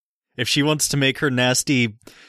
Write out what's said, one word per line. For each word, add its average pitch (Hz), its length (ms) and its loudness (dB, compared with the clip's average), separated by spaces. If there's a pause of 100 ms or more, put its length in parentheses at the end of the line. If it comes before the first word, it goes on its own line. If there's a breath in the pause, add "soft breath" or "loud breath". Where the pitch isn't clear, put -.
(360)
If 127 140 -8
she 143 140 2
wants 151 260 0
to 147 80 -2
make 135 220 0
her 151 100 0
nasty 123 680 0 (340 loud breath)